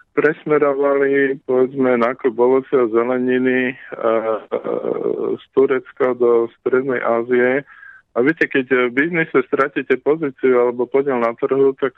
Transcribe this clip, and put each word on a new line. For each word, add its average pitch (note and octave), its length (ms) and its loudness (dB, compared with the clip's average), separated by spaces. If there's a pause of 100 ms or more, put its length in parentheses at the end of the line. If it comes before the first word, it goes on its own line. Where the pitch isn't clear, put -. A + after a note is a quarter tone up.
(120)
presmerovali, C#3 1400 0
povedzme, B2+ 480 0
nákup A#2+ 400 0
ovocia B2+ 480 2
a A2 80 -2
zeleniny, B2+ 800 0
e, B2+ 40 -16 (200)
e, A2+ 640 -2 (800)
z - 40 -20 (120)
Turecka C3 640 0
do A#2 400 2
Strednej B2+ 400 -2
Ázie. B2 640 0 (480)
A - 80 -6
viete, D3+ 240 0
keď B2+ 480 0
v A#2+ 40 -16
biznise D#3+ 520 0
stratíte C#3 480 -2
pozíciu C#3 640 0
alebo B2 240 0
podiel C3+ 400 -2
na A#2 80 0
trhu, C3+ 480 0
tak C3 180 -4